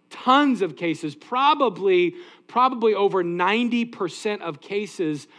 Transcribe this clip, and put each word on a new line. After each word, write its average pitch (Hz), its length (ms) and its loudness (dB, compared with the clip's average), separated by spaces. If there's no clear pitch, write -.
tons 262 520 2
of 170 140 -4
cases, 156 400 -6
probably, 202 1000 0
probably 233 460 2
over 190 300 2
ninety 214 600 0
percent 208 600 -6
of 160 180 -10
cases 180 680 -4